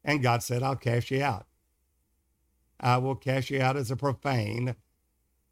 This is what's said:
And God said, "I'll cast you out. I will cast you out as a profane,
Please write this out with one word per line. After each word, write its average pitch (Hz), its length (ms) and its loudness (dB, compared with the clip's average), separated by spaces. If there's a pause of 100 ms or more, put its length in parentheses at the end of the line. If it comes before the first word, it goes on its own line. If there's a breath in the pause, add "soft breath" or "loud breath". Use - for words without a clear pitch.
And 151 200 0
God 117 200 4
said, 123 200 -2
"I'll 135 140 0
cast 120 360 0
you 131 100 0
out. 120 240 -2 (1300)
I 123 180 4
will 131 160 0
cast 131 360 -2
you 139 100 0
out 131 160 2
as 131 160 -4
a 127 40 -4
profane, 120 800 -2 (760)